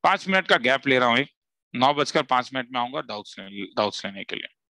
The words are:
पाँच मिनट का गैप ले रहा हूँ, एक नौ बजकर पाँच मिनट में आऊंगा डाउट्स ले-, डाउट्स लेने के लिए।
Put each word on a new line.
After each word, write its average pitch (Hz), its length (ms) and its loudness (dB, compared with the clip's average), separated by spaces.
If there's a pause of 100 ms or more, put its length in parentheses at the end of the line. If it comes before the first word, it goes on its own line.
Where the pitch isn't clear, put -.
पाँच 185 240 2
मिनट 190 200 2
का 185 100 4
गैप 131 300 0
ले 131 120 4
रहा 123 100 4
हूँ, 117 80 4
एक 139 120 0 (460)
नौ 131 180 4
बजकर 143 300 0
पाँच 127 300 0
मिनट 131 180 -6
में 131 80 -4
आऊंगा 127 220 -6
डाउट्स 107 380 -14
ले-, 98 380 -10
डाउट्स 107 280 -2
लेने 98 180 -10
के - 120 -10
लिए। - 120 -12 (300)